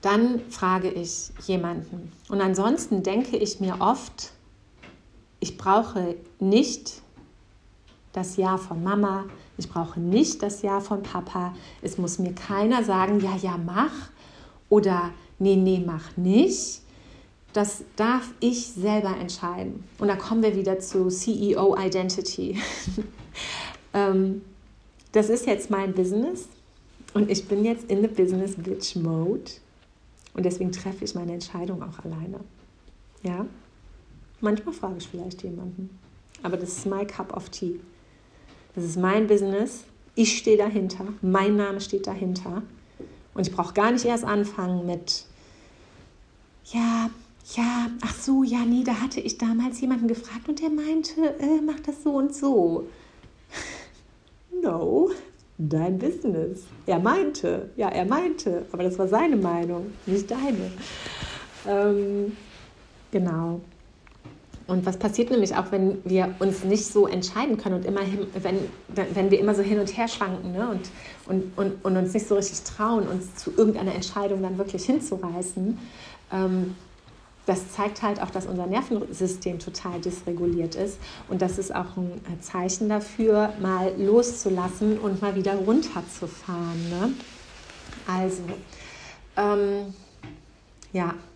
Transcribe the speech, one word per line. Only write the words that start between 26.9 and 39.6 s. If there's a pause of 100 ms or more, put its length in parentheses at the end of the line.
und
ich
bin
jetzt
in
the
Business
Bitch
Mode (840)
und
deswegen
treffe
ich
meine
Entscheidung
auch
alleine. (840)
Ja? (960)
Manchmal
frage
ich
vielleicht
jemanden, (460)
aber
das
ist
my
cup
of
tea. (960)
Das
ist
mein
Business, (300)